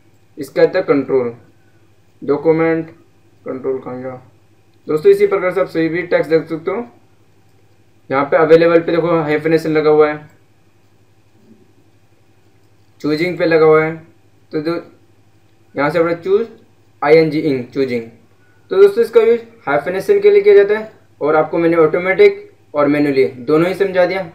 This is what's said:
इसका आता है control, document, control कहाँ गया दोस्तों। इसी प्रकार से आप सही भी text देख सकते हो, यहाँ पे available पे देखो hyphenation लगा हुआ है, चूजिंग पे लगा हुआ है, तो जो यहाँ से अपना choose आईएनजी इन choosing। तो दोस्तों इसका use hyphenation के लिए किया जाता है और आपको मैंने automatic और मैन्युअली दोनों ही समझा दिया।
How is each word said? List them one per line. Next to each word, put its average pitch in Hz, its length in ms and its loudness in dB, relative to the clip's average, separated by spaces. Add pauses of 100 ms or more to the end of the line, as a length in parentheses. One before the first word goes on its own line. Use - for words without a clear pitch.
(380)
इसका 156 240 -6
आता 165 180 0
है - 60 -4
control, 131 480 -2 (880)
document, 160 680 -2 (560)
control 131 340 -8
कहाँ 127 180 -14
गया 127 240 -14 (680)
दोस्तों। 156 240 2
इसी 202 160 2
प्रकार 180 240 -2
से 185 100 -4
आप 180 60 -2
सही 165 220 -2
भी 170 140 -4
text 165 260 -2
देख 156 160 0
सकते 165 260 -8
हो, 233 140 -8 (1200)
यहाँ 139 160 -2
पे 170 120 0
available 165 440 4
पे 165 100 -6
देखो 165 280 -2
hyphenation 156 520 -2
लगा 151 180 0
हुआ 151 200 4
है, 151 200 -12 (2750)
चूजिंग 156 360 -4
पे 175 80 -2
लगा 160 200 2
हुआ 156 180 4
है, 160 120 -4 (560)
तो 156 100 -6
जो 165 140 -4 (1000)
यहाँ 143 140 -2
से 170 100 -2
अपना 170 160 0
choose 196 320 -2 (540)
आईएनजी 156 400 2
इन 135 240 -4
choosing। 120 380 -6 (680)
तो 185 60 0
दोस्तों 202 260 4
इसका 226 200 2
use 233 180 2 (240)
hyphenation 185 540 -2
के 202 120 4
लिए 202 100 4
किया 202 140 6
जाता 202 240 4
है 214 120 -12 (300)
और 151 140 -2
आपको 156 220 -2
मैंने 170 200 0
automatic 185 720 2 (240)
और 143 140 0
मैन्युअली 143 380 0 (200)
दोनों 156 220 0
ही 190 80 -4
समझा 185 300 0
दिया। 180 300 -6